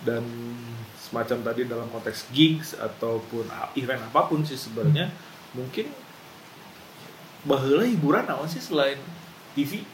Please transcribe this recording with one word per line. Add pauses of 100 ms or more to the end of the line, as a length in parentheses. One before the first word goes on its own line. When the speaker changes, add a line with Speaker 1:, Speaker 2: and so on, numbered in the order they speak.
Speaker 1:
dan (720)
semacam (100)
tadi
dalam
konteks
gigs
ataupun
a-,
event
apapun
sih
sebenarnya (400)
Speaker 2:
Hmm.
Speaker 1:
mungkin (1600)
baheula
hiburan
naon
sih
selain (560)
T
V? (140)